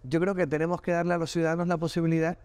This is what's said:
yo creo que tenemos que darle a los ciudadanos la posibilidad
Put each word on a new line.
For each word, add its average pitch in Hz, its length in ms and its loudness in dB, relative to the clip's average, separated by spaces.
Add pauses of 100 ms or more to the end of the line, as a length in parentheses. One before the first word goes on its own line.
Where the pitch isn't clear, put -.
yo 139 160 0
creo 190 160 2
que 180 100 2
tenemos 160 380 -2
que 180 80 -2
darle 175 240 2
a - 20 -2
los 165 140 -4
ciudadanos 170 360 0
la 175 100 0
posibilidad 165 680 0